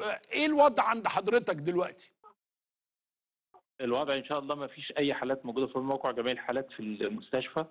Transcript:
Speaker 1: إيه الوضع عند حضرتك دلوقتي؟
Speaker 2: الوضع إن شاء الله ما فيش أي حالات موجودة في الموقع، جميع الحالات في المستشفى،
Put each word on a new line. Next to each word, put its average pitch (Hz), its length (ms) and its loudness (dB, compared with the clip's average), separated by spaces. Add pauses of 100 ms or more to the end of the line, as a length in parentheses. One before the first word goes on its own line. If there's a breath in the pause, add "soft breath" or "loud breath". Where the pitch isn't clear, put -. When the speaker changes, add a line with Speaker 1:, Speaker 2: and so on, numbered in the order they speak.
(320)
Speaker 1:
إيه 285 140 2
الوضع 294 380 6
عند 220 240 2
حضرتك 208 480 2
دلوقتي؟ 170 560 -2 (1700)
Speaker 2:
الوضع 135 340 0
إن 135 100 -4
شاء 147 140 -2
الله 139 160 -4
ما 139 120 -6
فيش - 300 -14
أي 139 160 2
حالات 135 320 -2
موجودة 127 220 0
في 131 80 -8
الموقع، 135 360 -2
جميع 117 200 0
الحالات 127 400 -4
في - 80 -18
المستشفى، 110 920 -4